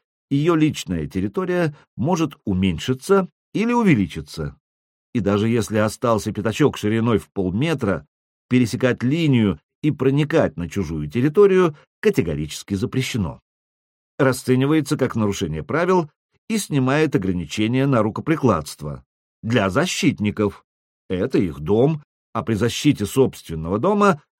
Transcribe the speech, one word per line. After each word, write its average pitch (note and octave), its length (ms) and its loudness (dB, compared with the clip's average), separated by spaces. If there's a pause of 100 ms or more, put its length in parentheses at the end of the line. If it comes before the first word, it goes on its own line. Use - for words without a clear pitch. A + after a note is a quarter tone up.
(300)
её D3+ 240 2
личная F#2 520 -2
территория D#3+ 680 -4 (200)
может D#3+ 500 -2
уменьшиться G#2+ 840 0 (240)
или A3+ 220 0
увеличиться. E2+ 840 0 (560)
И A#2+ 80 -2
даже G2+ 280 2
если A2+ 280 0
остался A2 560 0
пятачок A2 460 0
шириной A2 400 2
в - 120 -8
полметра, G2 760 -2 (420)
пересекать B2 540 2
линию B2+ 580 2 (220)
и D3+ 80 2
проникать C#3 680 0
на E2+ 140 -8
чужую D2+ 400 -6
территорию E3 640 4 (240)
категорически D#2+ 720 -2
запрещено. G2 680 -4 (800)
Расценивается C3+ 800 2
как C3 180 -2
нарушение F#2+ 480 -2
правил E3+ 480 0 (380)
и A3+ 80 -2
снимает C#3+ 600 0
ограничения G#2+ 720 -2
на C3 140 4
рукоприкладство. G2 1040 -2 (380)
Для A2 260 0
защитников. G#2+ 960 -2 (460)
Это G2 260 -2
их E2 240 -2
дом, A#2 420 2 (300)
а A2+ 100 -4
при A2+ 120 -4
защите A2+ 500 0
собственного F#2 760 -2
дома G3 440 2 (180)